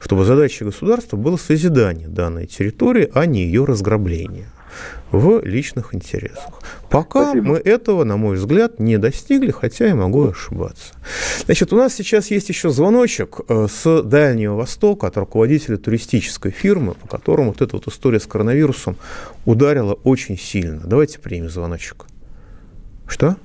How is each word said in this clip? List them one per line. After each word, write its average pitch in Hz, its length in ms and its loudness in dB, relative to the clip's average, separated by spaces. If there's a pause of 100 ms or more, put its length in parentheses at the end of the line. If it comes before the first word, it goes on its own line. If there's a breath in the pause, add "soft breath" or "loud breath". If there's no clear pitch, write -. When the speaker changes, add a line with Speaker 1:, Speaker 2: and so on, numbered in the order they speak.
Speaker 1:
Чтобы 95 240 2
задача 131 400 4
государства 190 540 -2
было 151 180 0
созидание 127 720 2
данной 85 380 -4
территории, 185 680 0
а 151 140 2
не 123 180 2
ее 95 220 2
разграбление 95 800 -2 (640 loud breath)
в 170 340 4
личных 117 500 -6
интересах. - 680 -10 (300 loud breath)
Пока 269 400 2
Speaker 2:
Спасибо. 240 160 0
Speaker 1:
мы 143 120 2
этого, 202 460 2
на 107 140 0
мой 104 180 0
взгляд, 170 440 0
не 113 180 2
достигли, 208 520 0
хотя - 360 -2
я 202 80 4
могу 113 340 2
ошибаться. - 640 -8 (540 loud breath)
Значит, 180 260 0
у 196 40 4
нас 254 180 2
сейчас 208 360 0
есть 202 200 -2
еще 175 200 -2
звоночек, 185 680 2 (100)
э, 110 220 2
с 160 320 2
Дальнего 113 540 2
Востока 202 500 0
от 90 100 -4
руководителя 113 640 0
туристической - 720 -2
фирмы, 165 440 0
по - 140 -20
которому - 440 0
вот - 100 -2
эта - 140 -4
вот - 120 -8
история 117 320 0
с - 60 -14
коронавирусом 123 680 0 (500 loud breath)
ударила 120 480 4 (100)
очень 127 340 0
сильно. 82 460 -4
Давайте 143 360 2
примем 82 280 -8
звоночек. 85 580 -8 (1000 soft breath)
Что? 170 380 0